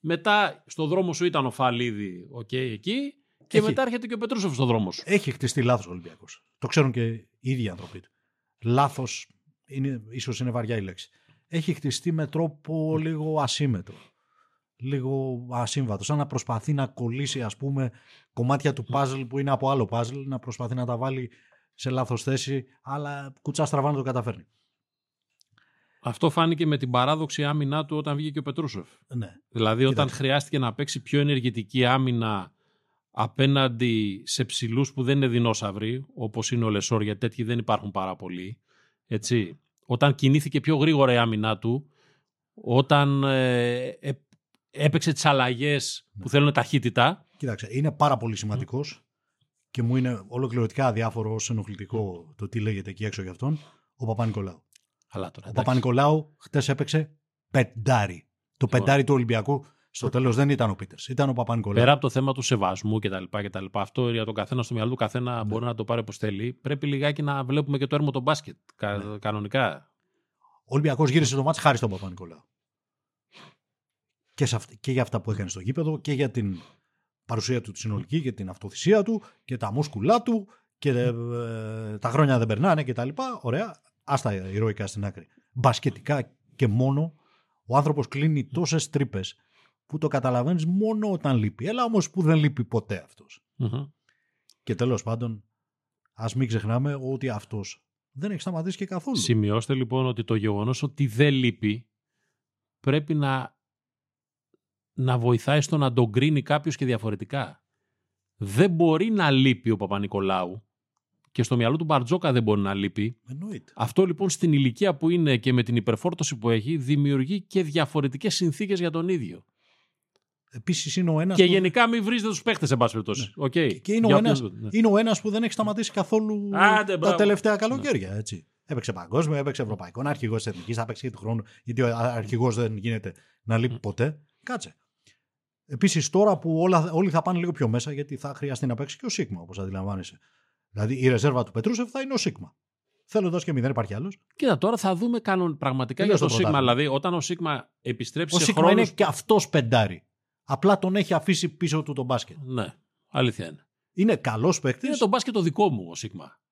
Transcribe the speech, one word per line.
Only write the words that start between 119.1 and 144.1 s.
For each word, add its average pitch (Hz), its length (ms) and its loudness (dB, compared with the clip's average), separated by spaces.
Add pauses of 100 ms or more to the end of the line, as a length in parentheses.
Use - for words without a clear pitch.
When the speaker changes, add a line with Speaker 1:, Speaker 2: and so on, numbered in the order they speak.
Speaker 2:
Επίσης 151 460 -4
είναι 180 140 2
ο 156 100 2
ένας 180 160 0
Speaker 1:
Και 185 100 10
Speaker 2:
που 180 60 6
Speaker 1:
γενικά 196 360 4
μην 233 160 0
βρίζετε 226 240 0
τους 190 140 -4
παίχτες, 185 280 0
εν 131 80 2
πάση 117 140 4
περιπτώσει. 110 280 -4 (160)
Speaker 2:
Ναι. 143 80 -4
Speaker 1:
Οκ. 131 80 0
Speaker 2:
Και, 143 260 2
και - 140 -4
είναι 226 140 2
Speaker 1:
Για 143 80 8
Speaker 2:
ο - 40 8
ένας, 139 200 4
Speaker 1:
οποιονδήποτε, 110 340 -6
ναι. 208 60 2
Speaker 2:
είναι 226 160 6
ο - 20 6
ένας 226 240 2
που 214 100 -4
δεν 220 120 0
έχει 233 100 -2
σταματήσει 214 400 -2
καθόλου 208 600 -2
Speaker 1:
Άντε, 202 400 4
Speaker 2:
τα 180 60 0
Speaker 1:
μπράβο. 175 180 4
Speaker 2:
τελευταία 208 360 4
Speaker 1:
Ναι. 202 60 0
Speaker 2:
καλοκαίρια, 220 560 -2
έτσι. 104 320 -8 (180)
Έπαιξε 120 280 -6
παγκόσμιο, 143 440 0
έπαιξε 139 260 -2
ευρωπαϊκό, 104 380 -8
είναι 139 80 -2
αρχηγός 113 340 -2
της 110 100 -6
εθνικής, 90 240 -8
θα 117 80 -2
παίξει 110 180 -10
και 123 80 -6
του 104 80 -16
χρόνου, 110 240 -4 (220)
γιατί 117 180 -2
ο 117 140 2
αρχηγός 117 580 0
δεν 110 220 -2
γίνεται 104 380 -6 (280)
να 113 160 0
λείπει 120 160 0
Speaker 1:
Μμ. 113 60 -12
Speaker 2:
ποτέ. 123 400 -2 (220)
Κάτσε. 233 340 -10 (920)
Επίσης, 151 440 2
τώρα 196 280 6
που 160 220 0
όλα, 175 320 4
όλοι 175 180 2
θα 156 120 2
πάνε 180 160 0
λίγο 175 140 -2
πιο 135 160 0
μέσα, 120 240 -2
γιατί 139 240 -8
θα 139 180 -10
χρειαστεί 139 320 -4
να 123 80 0
παίξει 135 240 -8
και - 80 -10
ο - 20 -4
Σίγμα, 104 320 -4
όπως 87 180 -14
αντιλαμβάνεσαι, 95 600 -6 (680)
δηλαδή, 127 180 -2
η 131 40 8
ρεζέρβα 127 360 4
του - 80 -10
Πετρούσεφ 220 380 -2
θα 262 100 -6
είναι 269 120 -6
ο 254 40 0
Σίγμα. - 400 -4 (500)
Θέλοντας 180 380 0
και 170 80 -2
μη, 131 80 2
δεν 127 100 2
υπάρχει 107 240 -2
άλλος. 160 220 -8 (200)